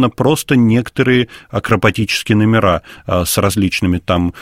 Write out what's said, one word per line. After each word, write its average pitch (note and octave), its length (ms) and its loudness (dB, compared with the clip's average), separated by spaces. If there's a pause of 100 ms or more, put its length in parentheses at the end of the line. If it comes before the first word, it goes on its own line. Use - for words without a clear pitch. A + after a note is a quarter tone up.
(100)
просто C#3 460 0
некоторые B2 720 2 (200)
акробатические G#2+ 880 -2
номера, G#2+ 460 2 (240)
а, F2 180 -2
с - 140 -6
различными G2 580 0
там, F2 460 -2